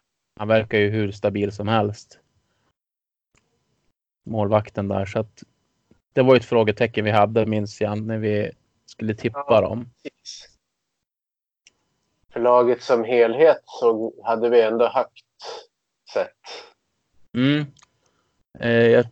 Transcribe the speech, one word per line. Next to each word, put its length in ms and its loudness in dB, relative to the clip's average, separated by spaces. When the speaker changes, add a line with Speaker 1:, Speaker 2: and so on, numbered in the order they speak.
Speaker 1:
han 80 -8
verkar 300 0
ju 120 2
hur 220 -4
stabil 400 -4
som 160 -10
helst. 520 -4
Målvakten 640 -2
där, 180 -4
så 140 -6
att 240 -10
det 80 2
var 120 6
ju 40 8
ett 80 0
frågetecken 600 0
vi 60 0
hade, 340 2
minns 360 -6
jag, 200 -4
när 160 -8
vi 340 -4
skulle 300 -8
tippa 320 -8
Speaker 2:
Ja, 140 4
Speaker 1:
dem. 280 -6
Speaker 2:
precis. 440 -20
För 60 -8
laget 420 2
som 220 0
helhet 640 2
så 480 -2
hade 260 -2
vi 120 4
ändå 260 0
högt 360 -6
sett. 180 -4
Speaker 1:
Mm. 320 0
Eh, 280 2
jag, 240 4